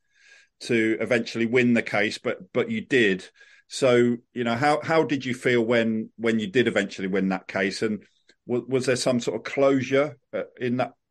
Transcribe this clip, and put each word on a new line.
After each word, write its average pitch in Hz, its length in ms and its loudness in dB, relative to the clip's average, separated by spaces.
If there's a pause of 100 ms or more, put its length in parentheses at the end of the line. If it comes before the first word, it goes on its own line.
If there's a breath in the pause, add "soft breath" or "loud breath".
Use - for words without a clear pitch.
(600 soft breath)
to 113 400 0
eventually 117 440 0
win 123 280 4
the 113 80 4
case, 107 380 -2
but, - 340 -8
but 123 160 -2
you 113 120 -4
did. 101 460 2 (400 soft breath)
So, 120 500 2 (160)
you 120 100 -6
know, 117 120 -2
how, 147 260 2
how 160 220 2
did 139 220 -2
you 127 80 -4
feel 123 280 2
when, 113 560 0
when 113 220 0
you 107 80 -4
did 113 200 2
eventually 98 400 -2
win 95 220 0
that 92 180 -4
case? 98 340 -4
And 107 220 -4 (440 soft breath)
w-, 120 200 -4
was 127 180 -2
there 131 100 2
some 123 240 0
sort - 160 -4
of 123 80 -8
closure, 135 760 0 (140)
uh, 101 120 -4 (160)
in 123 180 -2
that, 127 160 -4 (180)